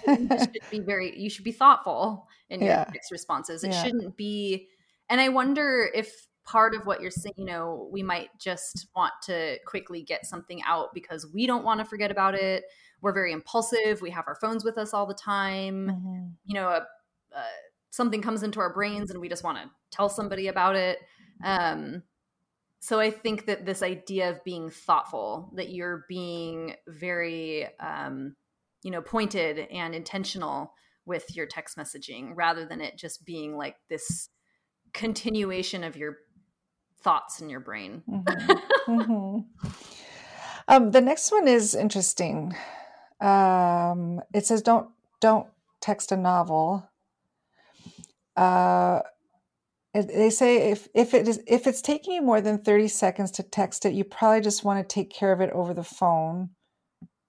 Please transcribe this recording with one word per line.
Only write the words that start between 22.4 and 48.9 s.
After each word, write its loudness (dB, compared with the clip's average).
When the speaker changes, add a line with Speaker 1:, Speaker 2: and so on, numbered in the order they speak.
Speaker 1:
so -2
I 2
think -6
that -4
this -4
idea -4
of -8
being -10
thoughtful, -2
that -8
you're -8
being -10
very, -6
um, -10
you -10
know, -6
pointed -2
and -8
intentional -8
with -8
your -6
text -14
messaging, -14
rather -2
than -12
it -10
just -14
being, -10
like, -10
this -8
continuation -4
of -10
your -10
thoughts 0
in -12
your -10
brain. -12
Speaker 2:
Mm-hmm. 0
Speaker 1:
<laughs> 0
Speaker 2:
Mm-hmm. 0
Um, 10
the 12
next 2
one 6
is 6
interesting. 0
Um, 4
it 2
says, 2
"Don't, 4
don't 6
text -2
a 2
novel." 2
Uh, 6